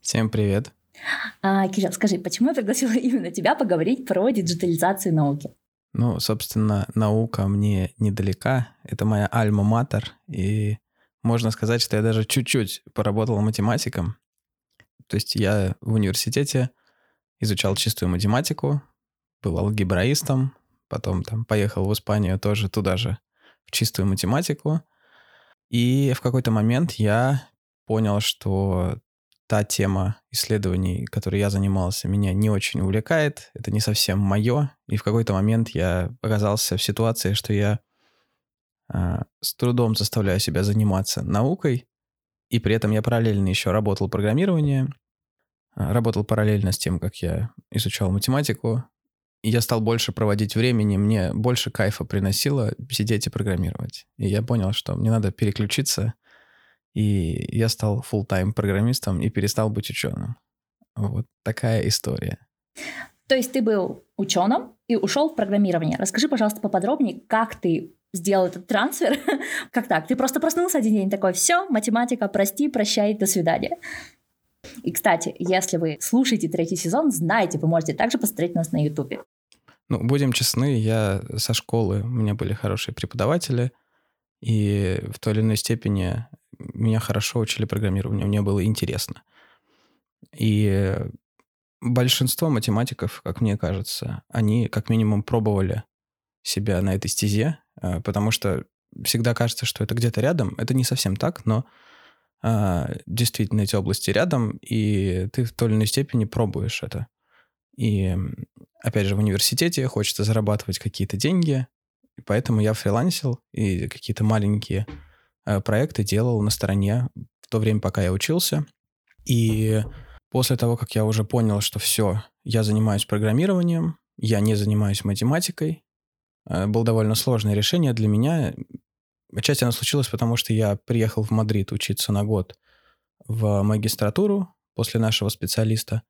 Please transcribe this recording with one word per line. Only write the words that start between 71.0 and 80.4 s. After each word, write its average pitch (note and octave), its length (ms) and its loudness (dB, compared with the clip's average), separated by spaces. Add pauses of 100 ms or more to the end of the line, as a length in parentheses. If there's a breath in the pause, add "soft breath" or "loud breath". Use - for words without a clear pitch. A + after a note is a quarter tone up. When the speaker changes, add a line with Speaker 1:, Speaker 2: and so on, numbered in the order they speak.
Speaker 2:
такой: G3 220 0
«Все, F4 380 2
математика, A#3 580 0
прости, G3+ 400 0
прощай, G#3 460 0
до G#3 120 0
свидания». F#3 520 0 (1080 loud breath)
И, E3 80 -4
кстати, E3+ 480 0
если F#3 380 0
вы D#3+ 240 -2
слушаете A#3 480 0
третий E3 260 -2
сезон, A#3+ 360 0
знайте, F3 460 0
вы D#3 120 0
можете E3 240 2
также - 240 0
посмотреть F3 360 -2
нас E3 200 -2
на D3+ 100 0
Ютубе. D3 400 -4 (640 soft breath)
Speaker 1:
Ну, - 160 -2
будем C3+ 300 2
честны, B2+ 440 0